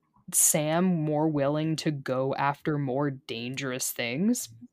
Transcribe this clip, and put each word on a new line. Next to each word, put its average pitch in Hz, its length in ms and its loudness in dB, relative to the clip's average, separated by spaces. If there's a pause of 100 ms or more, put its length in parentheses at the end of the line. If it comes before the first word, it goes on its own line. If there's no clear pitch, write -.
(340)
Sam 160 520 4
more 156 420 2
willing 151 500 2
to 156 140 -2
go 135 440 -2
after 143 420 0
more 143 340 0
dangerous 127 800 -6
things? 147 560 -2 (260)